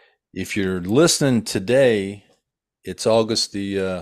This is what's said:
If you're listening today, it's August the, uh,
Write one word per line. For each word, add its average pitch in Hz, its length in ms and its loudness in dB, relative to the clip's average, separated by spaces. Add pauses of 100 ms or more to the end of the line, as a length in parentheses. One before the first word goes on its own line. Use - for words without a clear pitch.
(340)
If 92 220 -8
you're 95 240 -2
listening 123 640 2
today, 104 800 0 (600)
it's 92 200 -8
August 113 460 2
the, 98 280 -4
uh, 95 220 -4